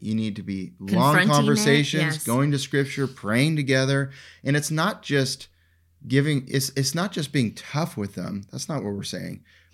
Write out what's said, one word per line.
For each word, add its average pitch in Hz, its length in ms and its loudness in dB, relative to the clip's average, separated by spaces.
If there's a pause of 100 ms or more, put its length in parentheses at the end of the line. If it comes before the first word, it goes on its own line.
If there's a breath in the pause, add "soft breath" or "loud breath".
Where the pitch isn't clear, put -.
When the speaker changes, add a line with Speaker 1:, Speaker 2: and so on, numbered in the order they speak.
Speaker 1:
You 107 140 -4
need 110 220 -2
to 104 60 -10
be 95 360 -6
long 95 100 -10
Speaker 2:
Confronting 143 400 4
it, - 40 6
Speaker 1:
conversations, 143 680 4
Speaker 2:
yes. 151 220 -2
Speaker 1:
going 135 280 2
to 139 60 0
scripture, 139 480 -2
praying 131 500 0
together. 135 540 2 (320 loud breath)
And 139 140 2
it's 147 140 -2
not 165 320 -2
just 135 460 0 (580)
giving, 139 420 2
it's, 135 280 0
it's 139 180 0
not 175 180 -2
just 160 180 -4
being 123 240 0
tough - 420 -6
with 101 180 -6
them. 98 360 -8
That's 131 200 -10
not 143 120 -4
what 104 120 -4
we're 98 80 -6
saying. 92 420 -8 (300 soft breath)